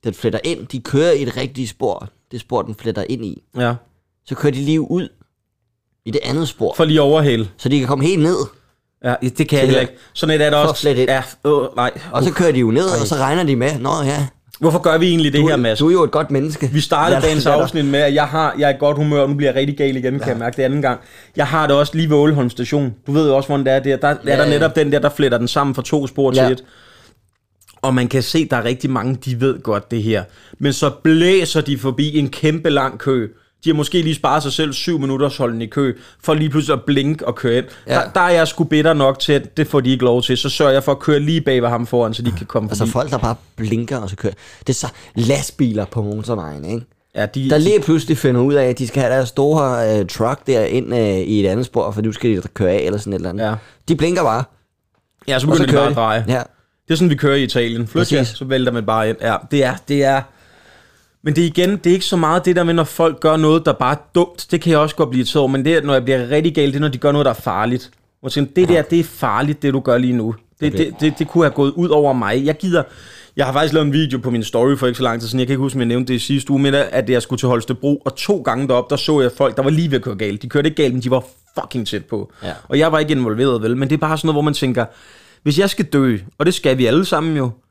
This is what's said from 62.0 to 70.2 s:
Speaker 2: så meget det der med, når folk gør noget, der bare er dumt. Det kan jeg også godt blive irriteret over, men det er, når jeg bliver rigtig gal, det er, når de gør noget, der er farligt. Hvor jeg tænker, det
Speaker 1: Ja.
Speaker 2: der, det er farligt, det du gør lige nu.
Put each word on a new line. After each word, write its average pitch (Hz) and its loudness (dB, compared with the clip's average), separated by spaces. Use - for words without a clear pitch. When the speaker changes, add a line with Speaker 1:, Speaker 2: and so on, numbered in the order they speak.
Speaker 2:
så - -2
meget 170 0
det 180 2
der 170 2
med, 170 2
når 170 2
folk 160 0
gør 156 2
noget, 156 4
der 147 2
bare 127 0
er 147 -4
dumt. 175 0
Det 175 0
kan 170 0
jeg 151 4
også 151 0
godt 151 0
blive 127 0
irriteret 127 0
over, 135 2
men 135 0
det 160 2
er, 160 4
når 143 0
jeg 131 2
bliver 123 0
rigtig 156 0
gal, 147 2
det 131 -4
er, 143 -2
når 151 0
de 131 -4
gør 143 0
noget, 143 2
der 131 2
er 113 -2
farligt. 113 -4
Hvor 131 -8
jeg - -10
tænker, 139 -2
det 185 2
Speaker 1:
Ja. 175 6
Speaker 2:
der, 160 4
det 165 2
er 170 0
farligt, 143 -2
det 139 0
du 135 2
gør 123 2
lige 123 2
nu. 113 -2